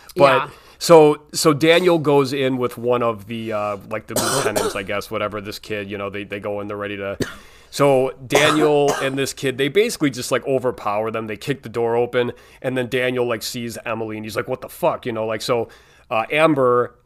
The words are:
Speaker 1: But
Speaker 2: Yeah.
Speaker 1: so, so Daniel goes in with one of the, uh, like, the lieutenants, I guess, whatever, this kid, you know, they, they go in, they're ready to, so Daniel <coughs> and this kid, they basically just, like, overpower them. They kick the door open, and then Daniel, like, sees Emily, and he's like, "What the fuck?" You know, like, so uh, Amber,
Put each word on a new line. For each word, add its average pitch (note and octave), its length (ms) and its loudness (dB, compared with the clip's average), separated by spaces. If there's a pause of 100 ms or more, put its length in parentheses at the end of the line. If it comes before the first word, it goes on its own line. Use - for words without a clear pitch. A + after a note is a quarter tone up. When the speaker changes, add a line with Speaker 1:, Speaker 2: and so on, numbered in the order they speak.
(160)
Speaker 1:
But C#3 160 6
Speaker 2:
Yeah. C#3 180 0 (300)
Speaker 1:
so, D3+ 420 8 (100)
so D#3+ 200 2
Daniel E3 480 4
goes C#3 320 4
in C3 260 0
with B2 200 -4
one A#2+ 260 0
of A2 240 -4
the, A2+ 240 -8
uh, G#2 240 -4 (120)
like, A2 200 -10
the A2+ 60 -8
lieutenants, A2 600 -2
I G2+ 80 -4
guess, G2+ 300 -6
whatever, G#2 280 -4
this G2+ 200 -12
kid, G#2 280 -8
you G2+ 80 -8
know, G2+ 140 -6
they, G2+ 140 -8
they G2+ 160 -10
go G#2 200 -6
in, G2+ 60 -8
they're G#2 100 -8
ready G2+ 200 -8
to, G2 220 -6 (520)
so C3 440 2 (120)
Daniel D3 680 4
<coughs> - 60 -6
and C3+ 160 -2
this C#3 160 -2
kid, B2+ 260 -4
they C#3 100 0
basically F#3+ 420 2
just, B2 220 -6
like, A#2+ 120 0
overpower A2+ 680 -2
them. A2+ 160 -6
They G#2+ 80 -6
kick C3 260 -6
the A#2+ 60 -14
door A#2 260 -2
open, A#2+ 380 0 (300)
and B2+ 140 -4
then B2 120 -2
Daniel, B2+ 380 0
like, A#2 180 -4
sees A#2 420 -8
Emily, A2 300 -6
and G#2+ 100 -10
he's G#2 80 -10
like, A2 140 -4
"What B2+ 120 -6
the G2+ 80 -14
fuck?" - 380 -4
You A#2+ 60 -4
know, A2 140 -4
like, A2 160 -4
so A#2 260 -2 (440)
uh, A2 180 0
Amber, C3+ 640 2 (120)